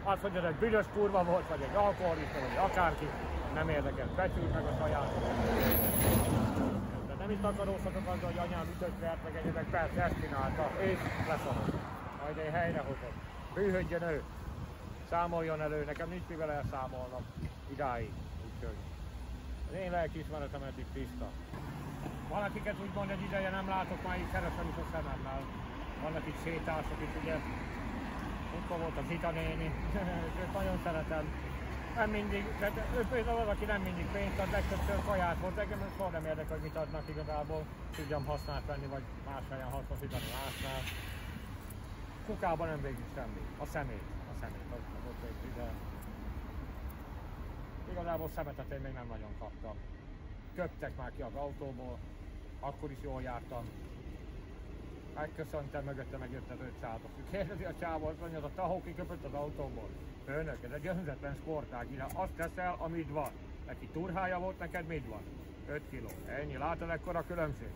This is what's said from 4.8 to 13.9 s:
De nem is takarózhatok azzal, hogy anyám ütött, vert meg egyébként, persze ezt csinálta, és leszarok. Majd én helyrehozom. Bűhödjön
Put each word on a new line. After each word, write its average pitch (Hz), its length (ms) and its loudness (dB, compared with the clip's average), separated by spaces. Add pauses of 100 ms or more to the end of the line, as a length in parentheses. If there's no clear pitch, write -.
De - 120 -2
nem 196 120 0
is 202 100 4
takarózhatok 190 680 2
azzal, 175 240 2
hogy 170 60 0
anyám 175 380 2
ütött, 170 240 0
vert 165 240 0
meg 160 120 -2
egyébként, 160 340 0
persze 175 340 4
ezt 165 180 4
csinálta, 139 480 2 (120)
és 190 160 6 (300)
leszarok. 147 400 2 (560)
Majd 151 220 -2
én 151 60 2
helyrehozom. 151 600 2 (400)
Bűhödjön 175 480 4